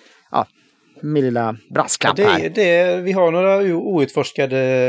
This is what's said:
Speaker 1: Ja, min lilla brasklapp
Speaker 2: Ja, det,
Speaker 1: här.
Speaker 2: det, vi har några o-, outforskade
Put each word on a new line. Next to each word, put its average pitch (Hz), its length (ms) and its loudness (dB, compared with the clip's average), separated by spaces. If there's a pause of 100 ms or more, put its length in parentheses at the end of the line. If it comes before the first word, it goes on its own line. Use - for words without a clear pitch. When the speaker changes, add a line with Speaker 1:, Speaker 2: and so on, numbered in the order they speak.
(320)
Speaker 1:
Ja, - 140 -2 (560)
min 151 240 -2
lilla 117 300 -2 (180)
brasklapp - 460 -2
Speaker 2:
Ja, 202 60 2
det, 202 60 4
Speaker 1:
här. 165 180 -2
Speaker 2:
det, 180 520 2
vi 185 100 -4
har 180 200 2
några 190 260 2
o-, 185 380 0
outforskade 135 640 -2 (320)